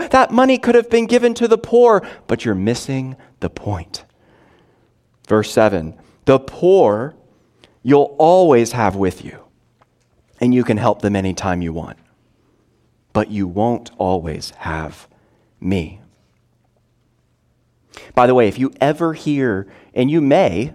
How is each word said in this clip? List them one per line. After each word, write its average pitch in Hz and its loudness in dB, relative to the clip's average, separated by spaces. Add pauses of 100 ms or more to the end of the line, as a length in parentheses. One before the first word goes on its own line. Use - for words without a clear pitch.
that 262 2
money 254 2
could 240 0
have 233 2
been 233 2
given 240 2
to 233 -2
the 220 2
poor," 233 2 (220)
but - -4
you're 110 0
missing 127 -6 (240)
the 87 -6
point. - -10 (1300)
Verse 107 0
seven, 95 0 (320)
"The 131 4
poor 143 0 (680)
you'll 139 2
always 156 4
have 104 -2
with 95 -4
you, - -20 (1040)
and 123 2
you 123 2
can 117 0
help 107 0
them 101 0
anytime 95 -4
you 85 -6
want, 80 -12 (1160)
but 107 -2
you 101 -4
won't 107 -4
always 85 -4
have 80 -12 (540)
me." 90 -6 (2000)
By 123 4
the 127 4
way, 117 4
if 98 -6
you 135 -4
ever 156 -2
hear, 131 -4 (260)
and 127 -2
you 165 2
may, 143 0